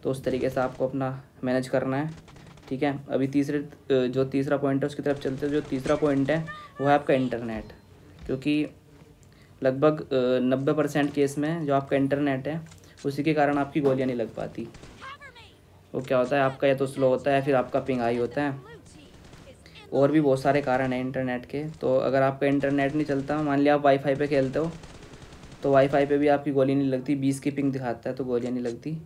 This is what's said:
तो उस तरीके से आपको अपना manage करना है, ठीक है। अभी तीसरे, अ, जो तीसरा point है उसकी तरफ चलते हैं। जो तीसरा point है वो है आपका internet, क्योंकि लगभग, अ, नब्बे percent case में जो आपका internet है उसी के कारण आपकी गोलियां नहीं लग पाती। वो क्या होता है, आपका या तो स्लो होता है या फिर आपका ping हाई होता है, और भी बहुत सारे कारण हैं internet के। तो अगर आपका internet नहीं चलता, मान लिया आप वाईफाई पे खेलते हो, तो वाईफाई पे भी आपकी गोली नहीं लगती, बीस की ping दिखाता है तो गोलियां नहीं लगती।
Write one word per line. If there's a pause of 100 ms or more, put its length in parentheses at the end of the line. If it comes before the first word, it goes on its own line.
तो
उस
तरीके
से
आपको
अपना (220)
manage
करना
है, (580)
ठीक
है।
अभी
तीसरे,
अ,
जो
तीसरा
point
है
उसकी
तरफ
चलते
हैं।
जो
तीसरा
point
है (360)
वो
है
आपका
internet, (540)
क्योंकि (960)
लगभग,
अ, (380)
नब्बे
percent
case
में
जो
आपका
internet
है (460)
उसी
के
कारण
आपकी
गोलियां
नहीं
लग
पाती। (1300)
वो
क्या
होता
है,
आपका
या
तो
स्लो
होता
है
या
फिर
आपका
ping
हाई
होता
है, (1300)
और
भी
बहुत
सारे
कारण
हैं
internet
के।
तो
अगर
आपका
internet
नहीं
चलता,
मान
लिया
आप
वाईफाई
पे
खेलते
हो, (920)
तो
वाईफाई
पे
भी
आपकी
गोली
नहीं
लगती,
बीस
की
ping
दिखाता
है
तो
गोलियां
नहीं
लगती।